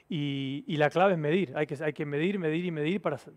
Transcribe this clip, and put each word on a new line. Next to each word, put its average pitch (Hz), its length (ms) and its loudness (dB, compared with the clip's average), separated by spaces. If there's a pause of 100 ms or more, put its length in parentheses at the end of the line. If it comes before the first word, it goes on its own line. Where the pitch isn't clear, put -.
y, 139 600 -4
y 165 100 -2
la 147 140 4
clave 190 220 4
es 170 60 0
medir, 151 360 2
hay 151 100 0
que, 151 180 -6
hay 156 100 -2
que 156 120 -6
medir, 156 320 0
medir 165 260 0
y 180 80 -2
medir 160 300 -2
para 151 160 -2
sa-, - 200 -20